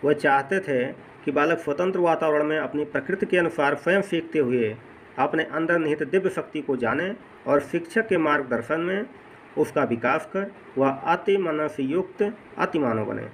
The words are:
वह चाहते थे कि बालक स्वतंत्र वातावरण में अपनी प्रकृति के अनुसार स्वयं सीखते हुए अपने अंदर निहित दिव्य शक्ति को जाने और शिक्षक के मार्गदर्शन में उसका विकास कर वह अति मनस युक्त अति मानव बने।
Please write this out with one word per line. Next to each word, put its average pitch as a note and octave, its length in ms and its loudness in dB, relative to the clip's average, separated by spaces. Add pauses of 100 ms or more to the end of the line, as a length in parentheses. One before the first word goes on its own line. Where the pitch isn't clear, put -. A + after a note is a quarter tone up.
वह D3 100 4
चाहते D3 460 2
थे C3+ 340 0
कि - 380 -8
बालक D3 260 2
स्वतंत्र F3+ 420 -2
वातावरण D#3+ 440 2
में D3+ 160 0
अपनी D3+ 260 -4
प्रकृति F3+ 400 -2
के F3+ 120 2
अनुसार D3 380 2
स्वयं F#3+ 260 2
सीखते E3 380 -2
हुए A#2+ 360 2 (440)
अपने C#3+ 240 2
अंदर E3 360 0
निहित D3+ 240 0
दिव्य F#3 260 0
शक्ति D3+ 320 -6
को C3+ 160 -2
जाने C#3+ 380 0 (320)
और C#3 120 4
शिक्षक G3 480 -2
के F#3 100 2
मार्गदर्शन C#3+ 640 0
में F#3+ 240 -2 (520)
उसका D3 260 0
विकास B2 500 0
कर G3 180 -4 (260)
वह C3+ 120 4
अति F3 480 0
मनस D3+ 420 -2
युक्त F3+ 540 -2 (240)
अति F3+ 220 0
मानव A2+ 260 0
बने। G#2+ 280 -6